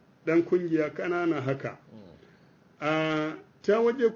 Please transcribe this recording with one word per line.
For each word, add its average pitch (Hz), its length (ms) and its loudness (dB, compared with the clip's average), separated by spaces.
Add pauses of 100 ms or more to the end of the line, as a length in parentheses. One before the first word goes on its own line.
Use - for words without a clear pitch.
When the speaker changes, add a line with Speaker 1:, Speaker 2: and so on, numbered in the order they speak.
(260)
Speaker 1:
ɗan 165 180 4
kungiya 160 500 0
kanana 175 460 -2
haka. 131 380 -4 (140)
Speaker 2:
Mm. 110 80 -20 (800)
Speaker 1:
A 156 540 -2 (280)
ta 214 180 2
waje 233 360 2